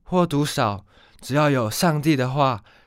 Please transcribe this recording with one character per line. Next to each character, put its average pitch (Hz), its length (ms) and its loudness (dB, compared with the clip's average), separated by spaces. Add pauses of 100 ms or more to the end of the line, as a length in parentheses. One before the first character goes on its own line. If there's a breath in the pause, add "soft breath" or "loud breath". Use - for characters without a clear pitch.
或 180 240 0
读 143 180 0
少， 104 400 -2 (380 soft breath)
只 123 120 -8
要 147 140 2
有 123 220 0
上 151 320 0
帝 156 120 2
的 127 140 0
话， 135 340 0 (240 soft breath)